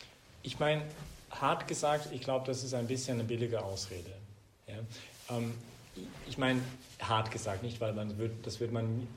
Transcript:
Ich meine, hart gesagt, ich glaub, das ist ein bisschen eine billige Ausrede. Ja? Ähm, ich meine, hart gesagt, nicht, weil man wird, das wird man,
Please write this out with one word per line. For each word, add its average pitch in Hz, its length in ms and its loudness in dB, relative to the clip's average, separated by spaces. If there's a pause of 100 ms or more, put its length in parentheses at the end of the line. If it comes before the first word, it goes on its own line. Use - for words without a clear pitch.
(440)
Ich - 160 -6
meine, 151 240 6 (480)
hart 156 380 4
gesagt, 151 440 4
ich 131 100 -4
glaub, 131 220 2
das 123 200 0
ist 127 100 -2
ein 120 140 2
bisschen 127 320 0
eine 113 40 2
billige 113 380 2
Ausrede. 92 480 -4 (560)
Ja? - 720 -6
Ähm, 117 180 0 (760)
ich 131 100 -6
meine, 131 220 6 (400)
hart 110 300 4
gesagt, 101 320 -2
nicht, 120 180 -2
weil 110 120 2
man 104 260 -2
wird, 113 280 -2
das 113 120 -6
wird 117 140 0
man, 113 340 2 (100)